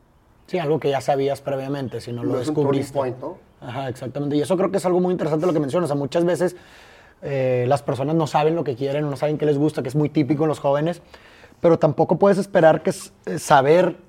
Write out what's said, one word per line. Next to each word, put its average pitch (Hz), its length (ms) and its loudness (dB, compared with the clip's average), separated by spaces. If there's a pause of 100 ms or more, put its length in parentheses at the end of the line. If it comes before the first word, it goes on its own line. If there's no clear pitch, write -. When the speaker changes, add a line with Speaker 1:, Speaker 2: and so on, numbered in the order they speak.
(460)
Speaker 1:
Sí, 185 120 -6
algo 151 220 -2
que 147 80 -2
ya 135 140 0
sabías 139 400 -2
previamente, 135 580 -6
si 120 100 -14
no 120 140 -8
lo 139 80 -2
Speaker 2:
no 127 80 -2
es 123 80 -4
un 151 60 -4
turning 139 260 0
Speaker 1:
descubriste. 135 180 -6
Speaker 2:
point, 127 220 -4
¿no? 143 160 -12 (240)
Speaker 1:
Ajá, 135 300 -8
exactamente. 139 440 -6
Y 147 60 2
eso 160 160 0
creo 185 140 0
que 190 80 -4
es 170 80 -4
algo 180 120 2
muy 180 140 0
interesante 160 340 -2
lo 180 60 2
que 160 80 0
mencionas. 147 300 -2
O - 20 -2
sea, 147 60 -2
muchas 156 260 0
veces, 175 320 0 (640)
eh, 131 480 0
las 139 140 2
personas 143 340 -2
no 156 100 2
saben 156 300 2
lo 160 80 -4
que 139 120 -4
quieren, 139 340 -4
no 135 60 -6
saben 151 200 -2
qué 147 80 -4
les 147 140 2
gusta, 151 240 0
que 131 60 -6
es 123 60 -8
muy 151 140 0
típico 147 360 0
en 160 40 2
los 143 100 -2
jóvenes, 147 440 -2 (580)
pero 165 180 4
tampoco 156 400 2
puedes 196 200 4
esperar 160 440 4
que 190 80 0
s-, - 200 -10 (160)
eh, 180 120 -6
saber 160 600 4 (100)